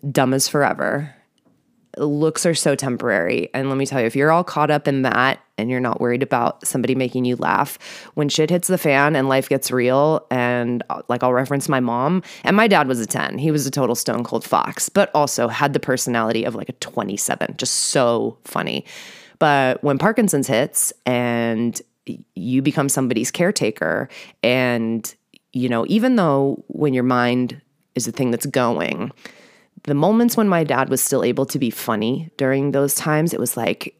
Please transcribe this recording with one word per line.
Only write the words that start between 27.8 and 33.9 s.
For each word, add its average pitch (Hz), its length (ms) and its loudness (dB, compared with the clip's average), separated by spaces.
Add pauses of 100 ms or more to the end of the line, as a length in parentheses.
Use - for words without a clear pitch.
is 123 120 -2
the 117 60 -6
thing 127 200 0
that's 120 140 -4
going, 117 680 -2 (720)
the 143 100 -2
moments 220 400 4
when 214 140 2
my 170 160 2
dad 135 240 0
was 131 140 0
still 131 200 0
able 120 220 2
to 139 140 -6
be 123 100 0
funny 117 680 -2
during 139 340 0
those 139 220 0
times, 156 400 0
it - 40 -4
was - 160 -4
like - 460 -4